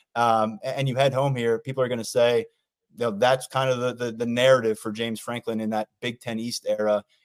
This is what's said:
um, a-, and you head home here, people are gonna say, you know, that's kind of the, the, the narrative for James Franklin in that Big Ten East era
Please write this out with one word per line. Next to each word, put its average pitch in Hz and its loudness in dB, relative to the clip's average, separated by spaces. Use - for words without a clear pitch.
um, 113 2
a-, 131 -6
and 139 0
you 123 -4
head 135 2
home 135 0
here, 117 0
people 131 -4
are 123 0
gonna 117 -4
say, 120 2
you 120 -2
know, 117 0
that's 123 2
kind 131 0
of 127 0
the, 123 -2
the, 120 -4
the 113 -6
narrative 120 4
for 113 -6
James 113 -4
Franklin 113 -6
in 110 -4
that 110 -4
Big 120 -6
Ten 113 -8
East 117 -8
era 107 0